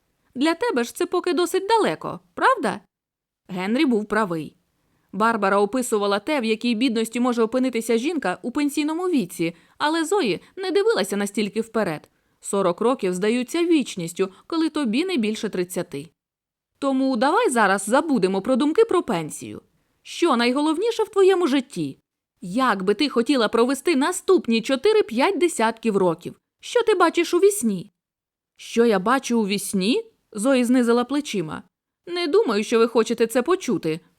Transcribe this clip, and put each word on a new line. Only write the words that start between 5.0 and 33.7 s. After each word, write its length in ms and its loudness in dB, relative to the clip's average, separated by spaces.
Барбара 480 0
описувала 600 0
те, 220 -2
в 40 -4
якій 300 0
бідності 440 -2
може 240 2
опинитися 540 0
жінка 440 -2
у 100 -6
пенсійному 520 -2
віці, 520 -2
але 280 0
Зої 360 0
не 160 -6
дивилася 460 0
настільки 440 -4
вперед. 480 -6
Сорок 420 -2
років 320 0
здаються 520 -2
вічністю, 640 -2
коли 220 -2
тобі 360 -2
не 120 -2
більше 320 -2
тридцяти. 600 -6
Тому 380 0
давай 320 2
зараз 340 2
забудемо 580 0
про 140 0
думки 300 4
про 180 0
пенсію. 580 -6
Що 360 0
найголовніше 680 0
в 60 -4
твоєму 380 4
житті? 500 -2
Як 420 -2
би 100 2
ти 160 0
хотіла 380 2
провести 480 0
наступні 680 2
чотири-п'ять 760 0
десятків 600 0
років? 420 -2
Що 240 0
ти 120 4
бачиш 380 2
у 60 4
вісні? 520 0
«Що 300 0
я 140 4
бачу 420 0
у 60 0
вісні?» 560 -2
Зої 320 2
знизила 400 2
плечима. 600 -6
«Не 200 -4
думаю, 360 2
що 160 0
ви 80 4
хочете 400 0
це 140 0
почути», 580 -2